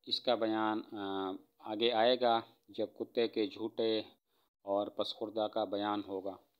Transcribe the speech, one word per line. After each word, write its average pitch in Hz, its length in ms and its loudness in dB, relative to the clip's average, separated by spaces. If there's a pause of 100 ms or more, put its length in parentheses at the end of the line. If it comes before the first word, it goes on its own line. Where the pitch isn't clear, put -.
इसका 120 300 0
बयान, 110 440 0
अ, 98 580 -6 (320)
आगे 117 220 2
आएगा 117 520 4 (260)
जब 104 240 -6
कुत्ते - 340 -2
के 107 200 0
झूठे 110 560 -2 (600)
और 101 340 0
पसखुर्दा 107 500 -2
का 110 180 -2
बयान 104 420 -2
होगा। 95 300 -8 (220)